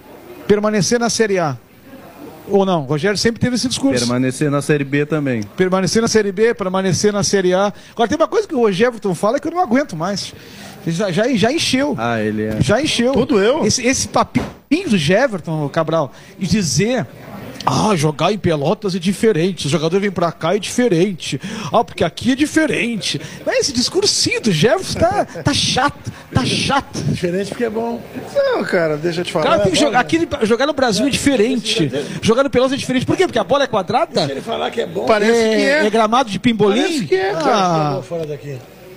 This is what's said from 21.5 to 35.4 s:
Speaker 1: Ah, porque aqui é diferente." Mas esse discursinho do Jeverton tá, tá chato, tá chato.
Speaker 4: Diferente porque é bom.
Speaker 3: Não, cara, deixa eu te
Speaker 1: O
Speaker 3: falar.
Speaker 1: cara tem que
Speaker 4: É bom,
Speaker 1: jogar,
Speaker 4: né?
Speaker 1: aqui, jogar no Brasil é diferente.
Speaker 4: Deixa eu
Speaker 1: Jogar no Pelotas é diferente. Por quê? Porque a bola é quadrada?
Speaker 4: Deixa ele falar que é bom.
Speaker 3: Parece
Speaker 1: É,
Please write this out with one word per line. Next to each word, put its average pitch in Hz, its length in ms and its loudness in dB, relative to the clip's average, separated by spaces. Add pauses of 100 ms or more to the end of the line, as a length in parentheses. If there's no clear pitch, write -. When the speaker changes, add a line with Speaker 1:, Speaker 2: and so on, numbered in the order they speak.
Speaker 1:
Ah, 226 100 4
porque - 220 -2
aqui 208 260 -2
é 269 40 2
diferente." 233 840 0 (260)
Mas 494 140 0
esse 285 140 -2
discursinho 392 640 0
do 226 100 0
Jeverton 214 480 2
tá, 349 280 2
tá 175 280 -4
chato, - 560 -2 (240)
tá 254 120 2
chato. - 540 -2
Speaker 4:
Diferente 180 500 -2
porque - 160 -4
é 226 40 -2
bom. 233 320 -4 (320)
Speaker 3:
Não, 523 300 0
cara, 165 320 0
deixa 160 240 -4
eu 175 60 -4
te - 60 -8
Speaker 1:
O - 20 -10
Speaker 3:
falar. 156 120 2
Speaker 1:
cara 320 180 4
tem 190 100 2
que - 40 0
Speaker 4:
É - 40 2
bom, 302 60 4
Speaker 1:
jogar, 233 100 0
Speaker 4:
né? 320 340 2
Speaker 1:
aqui, 269 140 0
jogar 233 220 2
no 311 60 0
Brasil 247 320 0
é 285 40 2
diferente. 233 760 2
Speaker 4:
Deixa 127 100 -4
eu - 260 -6
Speaker 1:
Jogar 226 200 4
no 277 60 0
Pelotas 254 260 2
é - 20 -4
diferente. 254 280 -2
Por 330 120 0
quê? 370 100 4
Porque 233 120 -2
a 202 40 0
bola 254 220 2
é - 20 -4
quadrada? 214 460 0
Speaker 4:
Deixa 165 180 0
ele - 100 -6
falar - 300 -4
que - 80 -4
é 226 60 -2
bom. 180 200 -6
Speaker 3:
Parece 220 320 4
Speaker 1:
É, 220 200 2